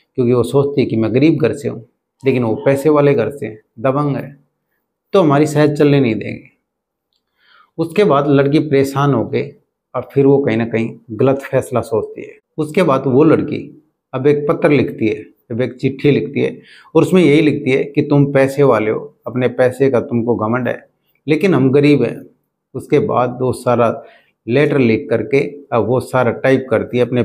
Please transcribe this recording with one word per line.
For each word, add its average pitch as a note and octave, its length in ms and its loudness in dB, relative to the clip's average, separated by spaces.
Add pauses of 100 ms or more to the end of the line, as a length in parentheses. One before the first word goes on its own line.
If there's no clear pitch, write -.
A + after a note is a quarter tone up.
(180)
क्योंकि B2 160 2
वो B2 120 2
सोचती C#3 360 0
है A#2 60 0
कि - 80 -4
मैं A2 180 -2
गरीब D3 240 2
घर A2+ 160 0
से - 160 -8
हूँ, A#2+ 160 -14 (380)
लेकिन C3+ 200 0
वो A2 140 -2
पैसे C#3 320 0
वाले C#3+ 240 4
घर A2+ 160 0
से - 160 -12
हैं, A2 140 -14 (200)
दबंग C3+ 360 -2
है, - 220 -12 (760)
तो G3 80 4
हमारी D3 260 2
शायद D3 280 0
चलने D3 240 4
नहीं A#2 160 0
देंगे। - 340 -12 (1300)
उसके E3 280 -2
बाद C#3+ 240 2
लड़की C#3 320 2
परेशान C#3 520 0
होके A#2 300 -2 (520)
अब B2 180 -8
फिर C#3 120 2
वो C#3 140 6
कहीं A#2+ 180 -2
ना A2+ 80 -2
कहीं A2+ 240 -4 (220)
गलत C3 300 0
फैसला B2 420 -4
सोचती - 380 -6
है। - 160 -18 (200)
उसके D3+ 260 -2
बाद C3+ 240 0
वो C3 160 4
लड़की - 360 2 (540)
अब C3 140 -2
एक D3 220 0
पत्र D#3+ 200 0
लिखती B2 380 0
है, - 160 -4 (280)
अब A#2 100 -4
एक B2 140 -4
चिट्ठी C#3 360 0
लिखती B2 300 -2
है B2+ 200 -4 (340)
और D#3+ 60 4
उसमें F3+ 200 2
यही D3+ 200 4
लिखती C#3+ 300 0
है C#3 140 0
कि D3 180 -4
तुम C#3+ 300 2
पैसे C3+ 300 2
वाले A2 280 2
हो, - 80 -2 (280)
अपने A#2+ 220 -2
पैसे B2+ 400 0
का A#2+ 120 0
तुमको A#2+ 360 -2
घमंड A2+ 300 -2
है, - 100 -4 (500)
लेकिन D#3 260 2
हम C3 180 2
गरीब C#3+ 320 4
हैं। - 160 -4 (560)
उसके C3+ 260 0
बाद B2 400 -2
वो B2+ 120 -2
सारा A#2+ 360 0 (580)
लेटर C#3 320 2
लिख A2+ 300 2
करके, A2+ 300 0 (320)
अब A2 160 0
वो B2 140 0
सारा A#2+ 320 -2
टाइप C3 360 0
करती G#2 280 0
है B2 80 2
अपने B2 200 -2